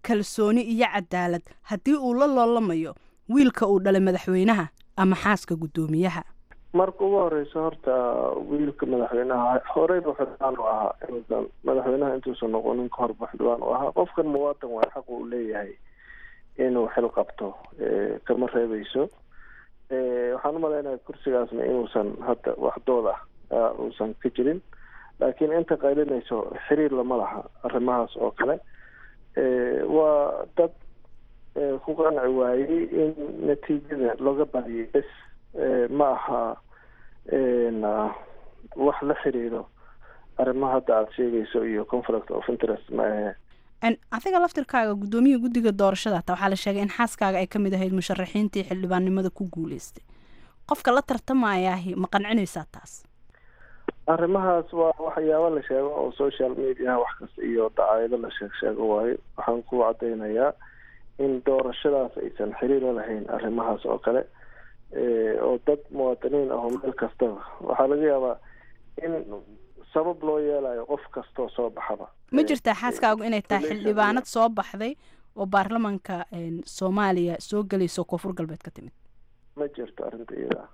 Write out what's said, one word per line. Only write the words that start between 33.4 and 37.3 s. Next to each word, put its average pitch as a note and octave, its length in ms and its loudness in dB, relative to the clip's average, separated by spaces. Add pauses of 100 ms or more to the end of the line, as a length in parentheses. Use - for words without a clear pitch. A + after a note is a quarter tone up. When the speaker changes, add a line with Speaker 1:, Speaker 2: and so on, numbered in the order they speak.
Speaker 2:
natiijada C#3+ 720 0
looga C#3 260 2
badiyay A#2+ 480 -6
bes, C#3 140 2 (480)
eh, B2+ 360 2
ma C#3+ 200 4
aha, A#2 460 -2 (760)